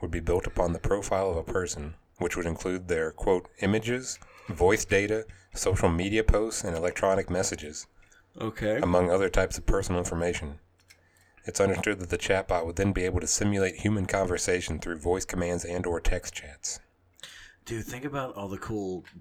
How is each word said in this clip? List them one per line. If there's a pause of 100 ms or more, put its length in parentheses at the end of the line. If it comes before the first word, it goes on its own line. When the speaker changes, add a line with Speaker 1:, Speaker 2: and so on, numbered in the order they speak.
Speaker 1:
would
be
built
upon
the
profile
of
a
person, (200)
which
would
include
their,
quote, (140)
"images, (300)
voice
data, (280)
social
media
posts,
and
electronic
messages," (540)
Speaker 2:
Okay.
Speaker 1:
among
other
types
of
personal
information. (840)
It's
understood
that
the
chatbot
would
then
be
able
to
simulate
human
conversation
through
voice
commands
and
or
text
chats. (840)
Speaker 2:
Dude,
think
about
all
the
cool (160)